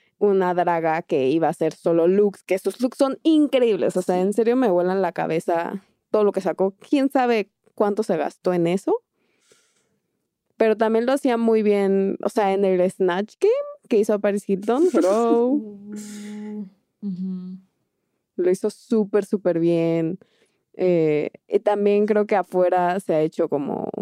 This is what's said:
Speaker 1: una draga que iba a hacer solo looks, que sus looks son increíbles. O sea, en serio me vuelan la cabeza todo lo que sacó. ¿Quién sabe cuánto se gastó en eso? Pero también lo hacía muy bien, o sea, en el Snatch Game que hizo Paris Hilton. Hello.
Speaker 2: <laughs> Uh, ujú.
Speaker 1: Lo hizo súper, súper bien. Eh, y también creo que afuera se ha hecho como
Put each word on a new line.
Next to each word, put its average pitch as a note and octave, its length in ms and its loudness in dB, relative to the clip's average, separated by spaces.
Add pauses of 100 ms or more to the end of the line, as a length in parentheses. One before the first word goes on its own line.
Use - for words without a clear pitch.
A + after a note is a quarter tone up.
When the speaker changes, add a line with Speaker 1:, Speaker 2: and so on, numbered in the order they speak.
(200)
Speaker 1:
una F#3+ 360 2
draga E3+ 480 0
que C3 260 0
iba D#3+ 160 0
a D3 60 2
hacer D#3+ 220 -2
solo E3+ 340 2
looks, G3 340 2
que F#3 160 -2
sus F#3+ 240 -6
looks B3 160 -2
son C4+ 240 0
increíbles. B3 760 2
O F#3 40 -2
sea, F3+ 180 0
en G3 140 0
serio A#3 220 2
me B3+ 160 2
vuelan F3+ 320 2
la E3+ 80 -2
cabeza E3 720 -4 (260)
todo G#3+ 140 2
lo G3+ 80 2
que - 100 -2
sacó. F#3 300 -2 (180)
¿Quién C#4 220 0
sabe A#3+ 400 0 (240)
cuánto G#3 260 0
se G3 160 -2
gastó D3+ 340 -4
en F3 140 0
eso? G3 380 -2 (1500)
Pero A3 180 2
también A3+ 300 0
lo B3+ 60 0
hacía C4+ 260 0
muy A3+ 240 2
bien, G3 600 2
o - 60 -2
sea, G3 220 0
en G3 140 0
el F#3 240 2
Snatch F#3 500 -2
Game G#4+ 140 2 (360)
que A3 100 2
hizo G#3 200 0
Paris G#3 300 -2
Hilton. A3 420 0
Hello. A#3 760 2
Speaker 2:
<laughs> G#3 60 -16 (1300)
Uh, - 80 -10
ujú. F#3 500 -8 (800)
Speaker 1:
Lo F3+ 120 0
hizo G3+ 220 -2
súper, G#3 520 -2
súper F#3 360 -2
bien. E3 580 0 (560)
Eh, D#3+ 560 0 (180)
y G#3 120 0
también G#3 480 0
creo G#3 180 2
que G#3+ 100 -2
afuera F3+ 640 0
se F#3 140 -4
ha D#3 80 2
hecho D#3+ 280 -2
como - 400 -4 (120)